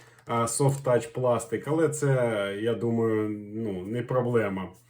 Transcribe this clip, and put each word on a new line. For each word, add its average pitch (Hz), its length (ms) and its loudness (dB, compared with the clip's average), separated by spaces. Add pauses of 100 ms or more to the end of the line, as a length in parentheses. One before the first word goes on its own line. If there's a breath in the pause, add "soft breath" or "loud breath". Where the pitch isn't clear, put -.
(260 loud breath)
а, 117 160 0
soft 139 400 0
touch 120 300 2
пластик, 120 560 -2
але 156 200 2
це, 117 760 0
я 113 120 0
думаю, 113 540 0 (260)
ну, 104 280 -4
не 113 200 -4
проблема. 113 640 0 (220 soft breath)